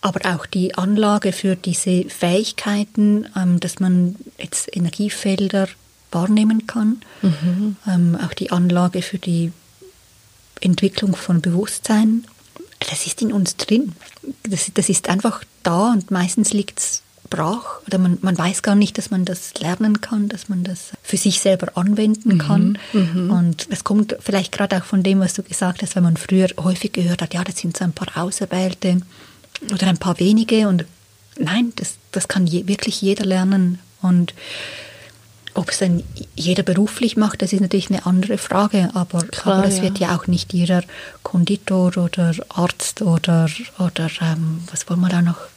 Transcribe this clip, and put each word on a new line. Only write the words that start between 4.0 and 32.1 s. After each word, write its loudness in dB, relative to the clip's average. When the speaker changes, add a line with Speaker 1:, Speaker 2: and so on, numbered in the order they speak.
Speaker 1:
jetzt -8
Energiefelder 0
wahrnehmen 2
kann, -2
Speaker 2:
Mhm. 0
Speaker 1:
ähm, 4
auch -6
die -6
Anlage 2
für -8
die -2
Entwicklung 2
von 0
Bewusstsein, 0
das -6
ist -6
in -2
uns 0
drin. 0
Das, -4
das 0
ist -2
einfach -2
da 2
und 0
meistens 0
liegt's -4
brach -4
oder -2
man, 4
man 0
weiß -2
gar 2
nicht, 4
dass -6
man 0
das -8
lernen 0
kann, -2
dass -12
man -2
das -10
für -4
sich 0
selber 0
anwenden 2
Speaker 2:
Mhm, 6
Speaker 1:
kann. 4
Speaker 2:
mhm. 2
Speaker 1:
Und 2
das -6
kommt 2
vielleicht -2
gerade 0
auch -2
von 0
dem, 4
was 0
du -6
gesagt -4
hast, -6
weil 4
man 4
früher 2
häufig -2
gehört 0
hat, -6
ja, -2
das -8
sind -6
so -4
ein 0
paar -6
Auserwählte -2
oder 0
ein 2
paar -2
wenige. 4
Und 2
nein, 0
das, -8